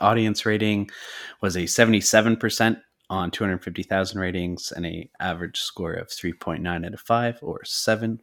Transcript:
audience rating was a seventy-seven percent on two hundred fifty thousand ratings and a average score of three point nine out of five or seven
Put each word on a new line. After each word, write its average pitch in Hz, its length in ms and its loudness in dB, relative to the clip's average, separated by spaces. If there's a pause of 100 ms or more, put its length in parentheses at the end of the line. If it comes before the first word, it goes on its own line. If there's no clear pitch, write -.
audience 110 440 4
rating 107 460 2 (500)
was 92 160 0
a 87 100 0
seventy-seven 110 720 6
percent 113 400 2 (300)
on 90 220 -2
two - 140 -4
hundred 92 180 -2
fifty 90 220 -8
thousand 98 340 -2
ratings 90 540 -4
and 87 120 -6
a 85 240 -8 (120)
average 87 400 -4
score - 320 -6
of - 180 -8
three - 220 -6
point 85 320 -6
nine 87 200 -4
out 90 100 -10
of - 60 -14
five 117 420 0
or - 220 -8
seven 113 580 0